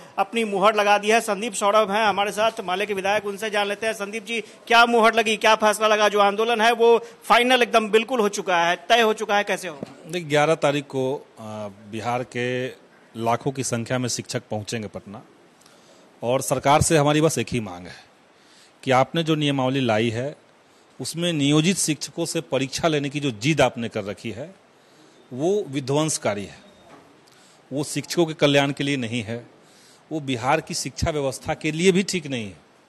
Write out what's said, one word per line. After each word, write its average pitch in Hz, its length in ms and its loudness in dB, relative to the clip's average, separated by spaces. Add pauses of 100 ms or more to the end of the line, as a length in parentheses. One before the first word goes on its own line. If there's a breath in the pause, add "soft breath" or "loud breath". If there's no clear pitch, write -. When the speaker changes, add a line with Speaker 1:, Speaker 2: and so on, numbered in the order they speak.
(180 loud breath)
Speaker 1:
अपनी 226 260 -2
मुहर 202 300 2
लगा 208 240 4
दी 208 120 0
है। 226 100 4
संदीप 220 320 -4
सौरभ 208 380 2
हैं 214 160 2
हमारे 202 260 0
साथ, 214 180 0 (140)
माले 185 220 -2
के 202 80 -6
विधायक, 202 320 -2
उनसे 202 240 -6
जान 202 160 0
लेते 208 200 -6
हैं। 220 80 -2
संदीप 202 320 -10
जी, 226 140 -6
क्या 233 460 4
मुहर 226 280 4
लगी, 220 220 2
क्या 220 180 4
फैसला 214 340 2
लगा? 214 200 4
जो 208 120 2
आंदोलन 214 400 2
है 226 120 4
वो 233 260 6 (260 loud breath)
फाइनल 240 380 4
एकदम 220 280 2
बिल्कुल 226 300 2
हो 208 80 2
चुका 180 360 0
है, 175 120 2 (120)
तय 233 120 4
हो 220 120 4
चुका 214 240 -2
है, 202 80 0
कैसे 185 240 -6
हो? 147 120 -12 (260)
Speaker 2:
देखिए, 165 220 -8
ग्यारह 147 260 4
तारीख 147 300 0
को, 131 320 -4
अ, 151 60 -18 (680)
बिहार 117 320 -4
के 123 460 -6 (480)
लाखों 117 360 -2
की 131 120 -6
संख्या 120 340 -4
में 127 100 -4
शिक्षक - 420 -6
पहुंचेंगे 107 380 -8
पटना 98 340 -16 (1000 soft breath)
और 127 180 0
सरकार 135 420 2
से 165 140 2
हमारी 147 240 2
बस 151 180 2
एक 113 100 -4
ही 123 120 -4
मांग 90 260 -12
है - 180 -20 (800 soft breath)
कि 131 80 -4
आपने 135 320 2
जो 160 120 0
नियमावली 139 460 0
लाई 117 300 2
है, 123 260 -6 (640 soft breath)
उसमें 170 320 -4
नियोजित 156 440 4
शिक्षकों 160 500 -4
से 165 140 -4
परीक्षा 135 480 -2
लेने 147 200 0
की 143 120 -6
जो 143 100 -2
जिद 131 300 0
आपने 120 280 2
कर 104 160 -6
रखी 104 260 -10
है, 139 240 -14 (800 soft breath)
वो 180 360 -2
विध्वंसकारी 131 760 -2
है, 87 140 -18 (1120 soft breath)
वो 143 120 -4
शिक्षकों 160 420 -2
के 156 80 -8
कल्याण 143 380 4
के 143 120 -6
लिए 139 120 -2
नहीं 120 260 -4
है, 117 240 -10 (640 soft breath)
वो 160 80 -6
बिहार 135 400 0
की 165 140 -10
शिक्षा 151 360 -4
व्यवस्था 147 440 -4
के 156 180 -4
लिए 175 200 4
भी 180 100 2
ठीक 175 240 -6
नहीं 127 180 -6
है, 95 120 -14 (320)